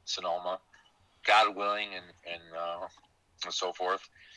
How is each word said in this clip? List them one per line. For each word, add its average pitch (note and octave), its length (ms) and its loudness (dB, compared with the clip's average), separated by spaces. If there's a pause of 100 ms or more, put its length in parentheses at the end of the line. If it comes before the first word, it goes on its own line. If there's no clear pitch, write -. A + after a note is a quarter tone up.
Sonoma. F2+ 540 -4 (680)
God B2+ 320 8
willing G#2 380 0
and, F2 100 -12 (260)
and, E2+ 120 -10 (160)
uh, E2+ 280 -6 (580)
and F2 100 -10
so F2+ 180 -2
forth. F#2 360 -2 (280)